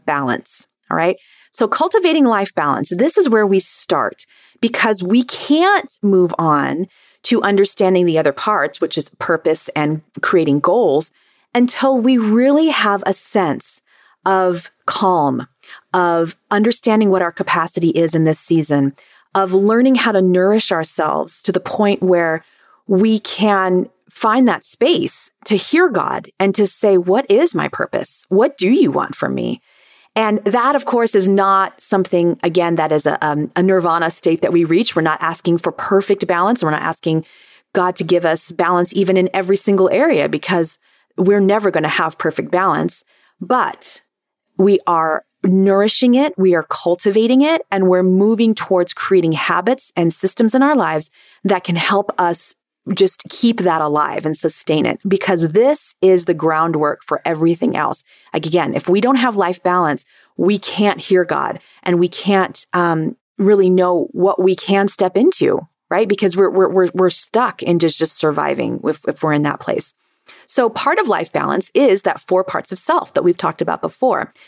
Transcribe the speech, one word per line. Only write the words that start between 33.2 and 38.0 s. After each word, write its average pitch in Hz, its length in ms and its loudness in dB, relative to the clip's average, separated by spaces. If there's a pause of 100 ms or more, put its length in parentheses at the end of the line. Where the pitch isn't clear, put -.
um, 147 300 -2
a 185 80 0
nirvana 170 460 2
state 165 320 -2
that - 100 0
we 170 120 4
reach. 165 320 0
We're 160 60 0
not 156 200 0
asking 170 380 -2
for 170 120 -4
perfect 196 560 0
balance. 185 360 0
We're 156 80 0
not 151 100 -4
asking 160 440 -4 (480)
God 180 240 0
to 175 60 -4